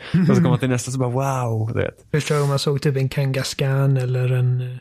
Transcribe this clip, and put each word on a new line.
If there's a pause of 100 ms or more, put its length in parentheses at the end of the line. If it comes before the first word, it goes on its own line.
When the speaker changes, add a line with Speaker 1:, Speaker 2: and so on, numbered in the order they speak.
(200)
Speaker 1:
Och
så
kommer
man
till
nästa
så
bara, (380)
wow,
du
vet.
Speaker 2:
Första
gången
man
såg
typ
en
Kangaskhan
eller
en (200)